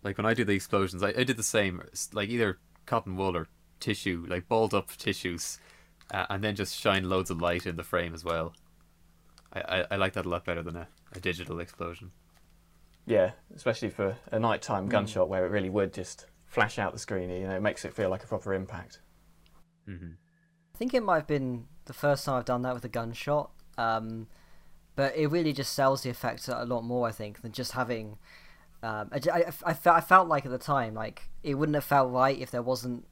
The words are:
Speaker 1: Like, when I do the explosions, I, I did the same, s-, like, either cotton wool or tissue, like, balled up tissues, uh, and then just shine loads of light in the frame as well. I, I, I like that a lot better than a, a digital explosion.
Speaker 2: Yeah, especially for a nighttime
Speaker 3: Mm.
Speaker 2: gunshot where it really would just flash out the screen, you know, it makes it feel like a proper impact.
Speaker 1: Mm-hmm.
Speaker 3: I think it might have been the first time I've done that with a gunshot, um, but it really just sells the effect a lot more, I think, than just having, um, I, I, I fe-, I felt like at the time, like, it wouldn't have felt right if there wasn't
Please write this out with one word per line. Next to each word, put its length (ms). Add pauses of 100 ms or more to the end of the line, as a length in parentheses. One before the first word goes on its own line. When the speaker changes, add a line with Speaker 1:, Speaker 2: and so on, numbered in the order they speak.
Speaker 1:
Like, 160
when 80
I 80
do 100
the 100
explosions, 480
I, 80
I 140
did 120
the 60
same, 380 (120)
s-, 200
like, 160
either 300 (260)
cotton 320
wool 200
or 120 (320)
tissue, 480
like, 200
balled 260
up 220
tissues, 640 (540)
uh, 180
and 140
then 100
just 240
shine 300
loads 220
of 100
light 260
in 100
the 60
frame 320
as 100
well. 280 (1000)
I, 80
I, 320
I 40
like 160
that 140
a 20
lot 160
better 180
than 140
a, 120 (240)
a 80
digital 400
explosion. 520 (960)
Speaker 2:
Yeah, 260 (220)
especially 360
for 260 (160)
a 60
nighttime 480
Speaker 3:
Mm. 40
Speaker 2:
gunshot 380
where 160
it 60
really 200
would 220
just 340 (200)
flash 320
out 140
the 60
screen, 320
you 160
know, 100
it 60
makes 220
it 80
feel 160
like 160
a 20
proper 280
impact. 460 (880)
Speaker 1:
Mm-hmm. 240 (600)
Speaker 3:
I 40
think 160
it 80
might 140
have 100
been 400 (180)
the 80
first 320
time 120
I've 80
done 180
that 120
with 100
a 40
gunshot, 640 (280)
um, 480 (720)
but 200
it 120
really 240
just 220
sells 280
the 80
effect 380
a 160
lot 180
more, 240
I 60
think, 300
than 100
just 200
having, 440 (680)
um, 300
I, 80 (120)
I, 200 (140)
I 80
fe-, 160
I 100
felt 280
like 180
at 60
the 60
time, 360
like, 340 (140)
it 120
wouldn't 200
have 100
felt 280
right 260
if 120
there 120
wasn't 500